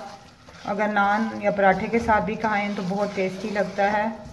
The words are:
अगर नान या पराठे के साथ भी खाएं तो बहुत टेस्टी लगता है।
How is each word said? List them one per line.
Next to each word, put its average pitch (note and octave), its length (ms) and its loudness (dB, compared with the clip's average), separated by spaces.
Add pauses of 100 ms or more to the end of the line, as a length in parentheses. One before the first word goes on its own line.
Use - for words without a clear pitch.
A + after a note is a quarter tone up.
(680)
अगर G#3 260 0
नान G#3 380 2 (120)
या G3+ 100 2
पराठे G3 360 4
के A#3 120 2
साथ G#3+ 220 4
भी G#3 160 -4
खाएं G#3 380 -2
तो G3+ 80 -4
बहुत G3 320 -2
टेस्टी F#3+ 360 -4
लगता G3+ 380 0
है। G#3+ 220 0 (200)